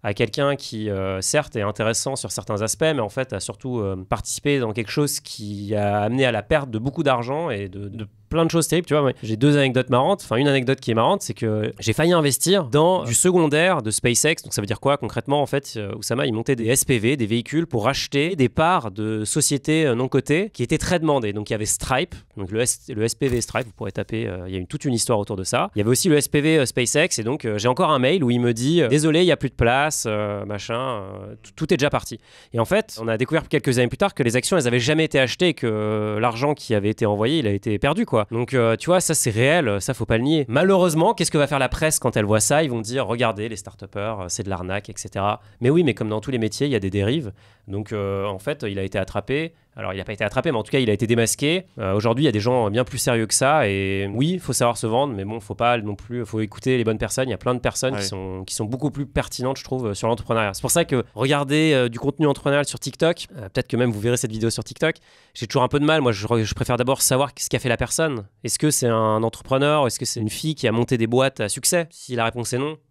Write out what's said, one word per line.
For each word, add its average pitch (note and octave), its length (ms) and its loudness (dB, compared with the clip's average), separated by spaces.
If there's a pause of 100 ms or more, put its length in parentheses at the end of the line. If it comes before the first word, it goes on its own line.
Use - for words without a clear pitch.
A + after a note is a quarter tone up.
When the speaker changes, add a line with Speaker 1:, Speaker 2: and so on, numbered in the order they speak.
Speaker 1:
à G#2 120 -2
quelqu'un C#3 400 0
qui, G#2+ 340 -8
euh, F#2+ 320 -2
certes, - 340 -2
est A2 60 -2
intéressant A2+ 540 -2
sur - 160 -8
certains G#2 320 -4
aspects, - 180 -4
mais D#3 200 0
en G#2 80 -2
fait, C3 240 -6
a G2 60 -4
surtout, A#2+ 380 -8
euh, G2 180 -2 (140)
participé C#3+ 480 -2
dans A2+ 160 -2
quelque G#2+ 160 -4
chose D3 300 -2
qui G#2 560 -8
a G#2 260 0
amené A#2+ 240 0
à B2 60 2
la G#2+ 100 -2
perte C#3+ 300 0
de A2 80 -2
beaucoup C#3 240 -4
d'argent C3+ 480 0
et G2+ 180 -6
de, G2+ 180 -10
de G#2 200 -12 (200)
plein E3 180 2
de D#3+ 40 2
choses E3 200 0
terribles, E3+ 180 0
tu - 60 0
vois. D3+ 80 4
Moi, C3+ 100 2 (100)
j'ai A2 140 -4
deux C#3+ 220 4
anecdotes C3 320 2
marrantes. E3 340 4
Enfin, A2+ 140 -2
une C#3 100 4
anecdote C3+ 320 2
qui - 120 -8
est - 20 2
marrante, C3+ 280 2
c'est - 120 -8
que G#2+ 460 -2
j'ai G2+ 120 -2
failli E3 220 4
investir E3 500 2
dans D#3 400 4
du A#2+ 100 -4
secondaire E3 680 4
de A2 100 -4
SpaceX. B2+ 440 2 (100)
Donc, - 80 -10
ça - 80 -2
veut G2+ 60 -4
dire - 120 -4
quoi, C#3 160 2
concrètement ? C3+ 460 -2
En C3+ 40 0
fait, C#3 300 -4
euh, G#2 200 -6
Oussama, A#2 300 -2
il B2+ 80 -2
montait A#2 220 0
des A2+ 120 -4
S C3 180 2
P C3 120 2
V, A#2 200 2
des A#2+ 80 0
véhicules, A#2+ 420 -2
pour A2+ 220 0
acheter C#3+ 480 0
des C3 100 4
parts D#3+ 420 2
de G#2+ 360 -4
sociétés, D3+ 600 0
euh, B2 100 2
non B2+ 120 0
cotées D3 420 0
qui - 140 -4
étaient D#3 140 0
très F3+ 200 0
demandées. C#3 360 0
Donc, G#2 160 -6
il A#2 40 0
y - 20 -2
avait G#2+ 100 -4
Stripe, - 500 -2 (220)
donc F#2+ 140 -8
le A2 100 0
S-, - 260 -2
le A2 160 -4
S A#2 120 -2
P C#3+ 120 -2
V A#2+ 140 0
Stripe, A#2+ 240 -4
vous G#2+ 80 -20
pourrez G#2 180 -8
taper, A2+ 360 -6
euh, F#2 200 -8
il F#2+ 60 -8
y - 20 -4
a F#2+ 40 -2
une, F2+ 80 -8
toute - 180 -8
une C3+ 80 0
histoire A2+ 260 0
autour G2+ 160 -4
de F#2 80 -6
ça. D3+ 320 -2
Il - 40 -2
y - 20 2
avait G#2 80 2
aussi B2+ 180 4
le D#3 80 6
S C#3 140 2
P D3+ 100 4
V, D#3 200 4
euh, C3 60 4
SpaceX, C#3+ 540 0
et A2+ 40 -4
donc, B2 200 -4
euh, G#2+ 140 -2
j'ai G#2 100 0
encore D#3 240 2
un C#3+ 80 4
mail D3 240 2
où A#2+ 80 4
il A#2+ 80 4
me A#2+ 140 4
dit, C#3 280 2
euh, « C3 60 2
Désolé, D3+ 360 4
il F3+ 40 4
y D#3+ 60 6
a C3+ 40 0
plus C3 120 -4
de - 60 -20
place, C3 520 2
euh, G#2 380 -2
machin, G#2 340 -6
euh, G2+ 640 -8
tout, - 100 -20
tout D#3+ 200 0
est E3+ 40 2
déjà C#3+ 120 2
parti. » A#2 280 -4 (360)
Et A#2 60 0
en A2+ 60 4
fait, G#3 360 0
on A2+ 80 -4
a A2+ 80 0
découvert D3+ 320 -2
quelques C3+ 280 0
années B2 120 4
plus A#2 80 -10
tard G3 160 0
que - 100 -2
les A#2+ 140 2
actions, - 180 0
elles C#3 140 2
avaient A#2+ 100 4
jamais D3+ 240 2
été D3 160 2
achetées C3+ 300 2
et D#3+ 40 0
que, - 140 -4
euh, G#2+ 540 0
l'argent A#2+ 320 0
qui - 220 -4
avait G2+ 140 2
été A2 160 0
envoyé, A2 340 2
il A#2+ 80 0
a G2+ 40 2
été G2+ 260 -2
perdu, D#3+ 280 0
quoi. A2+ 240 0
Donc, A#2 240 -4
euh, A#2 220 4
tu - 100 -8
vois, F3 160 4
ça, E3 140 0
c'est C3 160 0
réel, A#2+ 500 2
ça, B2+ 140 -4
faut A2+ 100 -4
pas A2+ 140 2
le A#2+ 40 0
nier. D3 240 2
Malheureusement, F3+ 680 4
qu'est-ce E3 160 0
que D#3+ 80 2
va C#3+ 80 4
faire C#3+ 100 -2
la C3 120 2
presse - 280 0
quand A#2+ 180 0
elle A2 100 2
voit G#2+ 140 4
ça ? C#3+ 220 2
Ils D#3+ 80 0
vont A#2 120 -4
dire, « A#2 260 -4
Regardez, A2+ 420 0
les A2+ 60 -8
start-upers, G2+ 640 -10
euh, F#2 80 -8
c'est G2+ 160 -6
de F#2+ 60 -6
l'arnaque, F#2 420 -6
et - 40 -14
cetera. » G#2 460 -4 (180)
Mais A#2+ 120 2
oui, E3+ 120 4
mais B2+ 120 2
comme A2 140 -4
dans G#2+ 120 -2
tous A#2+ 80 -10
les C3 80 -2
métiers, A2+ 300 -2
il D3 40 0
y C3 40 0
a G#2+ 40 2
des F#2+ 120 -2
dérives. G#2 420 0 (340)
Donc, G2+ 240 -6
euh, G2 340 -4
en G2+ 120 -6
fait, D3 300 -6
il G2 100 -6
a F#2+ 60 -4
été G2 160 -4
attrapé. C3 540 -4 (240)
Alors, G2 160 -8
il F#2+ 80 -6
a - 20 -6
pas A2 80 -8
été G#2+ 120 -4
attrapé, B2+ 280 -2
mais B2 60 0
en G#2+ 60 -2
tout - 80 -8
cas, C#3+ 80 2
il B2 100 2
a G#2 40 6
été G#2+ 140 0
démasqué. C#3+ 580 2 (140)
Euh, F#2+ 140 -2
aujourd'hui, A2+ 300 2
il - 20 4
y D3 40 6
a A2+ 40 0
des G#2 80 2
gens A#2+ 280 2
bien A2+ 140 0
plus A#2+ 140 -6
sérieux A#2 280 2
que - 80 -4
ça. C3+ 360 4
Et G2 440 -2
oui, D3+ 240 0
faut F3 140 -8
savoir A#2+ 240 2
se - 100 -6
vendre, B2 280 0
mais G2 100 -6
bon, A2 160 -8
faut G2+ 160 -10
pas A#2+ 220 2
non G#2 180 -6
plus, A#2+ 300 -8
faut A2 160 -4
écouter B2+ 360 0
les A#2 60 2
bonnes A2 140 0
personnes. B2+ 320 -4
Il - 20 -2
y G2+ 40 -4
a - 20 -8
plein B2 180 -2
de B2 40 -4
personnes C3 340 -2
Speaker 2:
Ouais. G2+ 80 -4
Speaker 1:
qui G2 60 -4
sont, F#2+ 380 -8
qui - 80 -10
sont A2+ 120 -4
beaucoup C3 260 -4
plus C#3 140 -6
pertinentes, C3 520 -4
je - 60 -14
trouve, B2 300 -4
sur A2+ 160 -2
l'entrepreneuriat. A2+ 440 0
C'est - 80 -10
pour - 100 -2
ça E3+ 120 2
que C3 220 0 (100)
regarder, C#3+ 580 2
euh, B2+ 140 4
du A#2 120 -6
contenu C#3 280 0
entrepreneurial C#3 380 2
sur - 140 -8
TikTok, E3 480 -2 (100)
euh, A#2+ 60 -10
peut-être G2+ 240 -4
que - 100 -2
même A#2+ 140 2
vous G#2 100 -4
verrez A#2+ 160 2
cette A#2 140 -4
vidéo A2 180 0
sur A2 140 -6
TikTok, - 320 -2 (400)
j'ai A2+ 120 -8
toujours C3 160 2
un B2 60 2
peu C#3+ 100 2
de C#3+ 60 2
mal. D#3 160 4
Moi, B2 100 4
je, G2+ 160 -4 (160)
je G#2 100 -2
préfère B2 220 0
d'abord B2 260 2
savoir C3 380 2
ce - 80 -6
qu'a C3 120 0
fait B2+ 100 -2
la A#2 80 2
personne. B2+ 480 -2 (180)
Est-ce - 160 -4
que D3+ 120 2
c'est C3 160 0
un A2 360 2
entrepreneur ? C#3 640 0
Est-ce - 120 -4
que C3 60 -6
c'est - 140 -6
une G#2+ 100 -2
fille D#3 260 -4
qui - 120 0
a G#2+ 60 2
monté C3 240 2
des A2+ 100 2
boîtes C3 320 2
à G#2+ 80 -2
succès ? E3 440 -2
Si - 240 -12
la A#2 100 0
réponse A2+ 260 -4
est B2 60 -2
non D3+ 200 -4 (140)